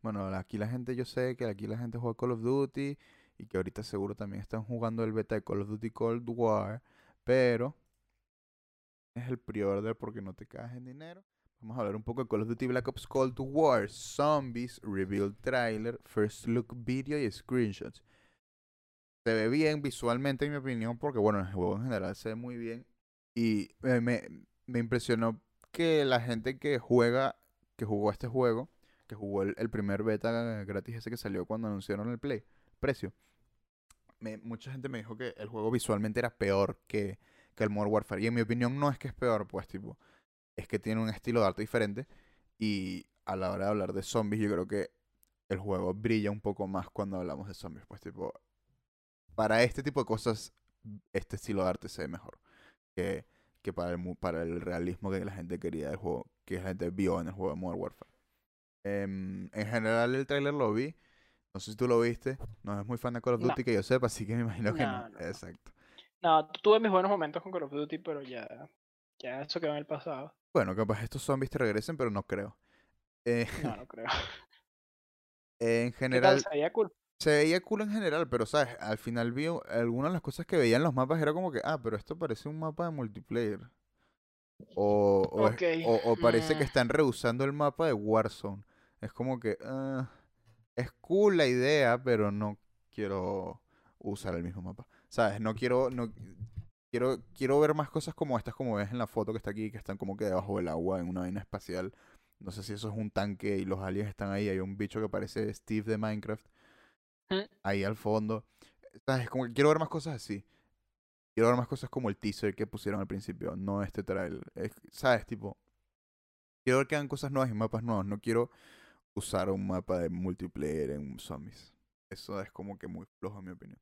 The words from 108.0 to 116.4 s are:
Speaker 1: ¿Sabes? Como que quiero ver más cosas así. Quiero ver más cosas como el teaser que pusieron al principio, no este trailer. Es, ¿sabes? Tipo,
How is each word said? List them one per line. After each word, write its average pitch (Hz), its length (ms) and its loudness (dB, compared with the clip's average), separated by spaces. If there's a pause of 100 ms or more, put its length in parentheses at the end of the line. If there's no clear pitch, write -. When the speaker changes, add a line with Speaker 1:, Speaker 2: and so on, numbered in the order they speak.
Speaker 1:
¿Sabes? 131 240 0
Como 127 160 -2
que 120 60 -6
quiero 139 180 8
ver 156 80 6
más 160 100 0
cosas 156 280 -4
así. 101 280 -6 (920)
Quiero 113 160 6
ver 123 80 6
más 120 100 -2
cosas - 220 -6
como 123 200 -2
el 98 60 -2
teaser 104 380 -2
que 107 120 -2
pusieron 104 340 -4
al 95 60 -4
principio, 87 500 -6
no 101 260 -2
este 98 200 -4
trailer. 95 400 -4 (120)
Es, - 180 -6 (180)
¿sabes? 123 360 2
Tipo, 101 320 -8 (1080)